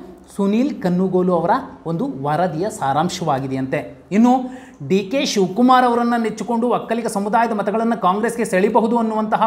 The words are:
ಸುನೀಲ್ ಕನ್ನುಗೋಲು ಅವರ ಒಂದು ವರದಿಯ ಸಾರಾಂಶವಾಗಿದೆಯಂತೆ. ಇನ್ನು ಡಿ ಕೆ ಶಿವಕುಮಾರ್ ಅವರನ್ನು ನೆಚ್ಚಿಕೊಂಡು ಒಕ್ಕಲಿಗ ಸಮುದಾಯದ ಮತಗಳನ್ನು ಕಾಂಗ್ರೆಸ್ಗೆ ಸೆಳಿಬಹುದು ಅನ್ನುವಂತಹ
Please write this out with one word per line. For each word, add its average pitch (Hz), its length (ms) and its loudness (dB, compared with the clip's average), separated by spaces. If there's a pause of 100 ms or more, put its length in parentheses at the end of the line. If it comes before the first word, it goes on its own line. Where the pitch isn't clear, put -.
(360)
ಸುನೀಲ್ 214 460 0
ಕನ್ನುಗೋಲು 180 520 0
ಅವರ 170 160 0 (360)
ಒಂದು 165 180 -4 (180)
ವರದಿಯ 165 480 -2
ಸಾರಾಂಶವಾಗಿದೆಯಂತೆ. 139 1300 -2 (100)
ಇನ್ನು 240 220 6 (540)
ಡಿ 190 240 0
ಕೆ 277 120 0
ಶಿವಕುಮಾರ್ 240 600 4
ಅವರನ್ನು 240 360 0
ನೆಚ್ಚಿಕೊಂಡು 226 480 -2
ಒಕ್ಕಲಿಗ 226 380 -2
ಸಮುದಾಯದ 220 460 0
ಮತಗಳನ್ನು 226 480 -2
ಕಾಂಗ್ರೆಸ್ಗೆ 214 440 0
ಸೆಳಿಬಹುದು 220 540 2
ಅನ್ನುವಂತಹ 220 480 0